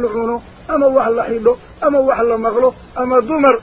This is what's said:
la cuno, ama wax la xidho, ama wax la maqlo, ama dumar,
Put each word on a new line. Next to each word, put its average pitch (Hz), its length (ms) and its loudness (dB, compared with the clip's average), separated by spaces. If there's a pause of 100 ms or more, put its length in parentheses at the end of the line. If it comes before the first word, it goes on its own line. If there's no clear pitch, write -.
la 240 60 0
cuno, 233 340 -6 (260)
ama 285 180 0
wax 262 300 2
la 233 80 -2
xidho, 233 340 0 (220)
ama 285 200 0
wax 262 180 0 (100)
la 226 100 0
maqlo, 233 360 0 (220)
ama 254 240 0
dumar, 269 420 2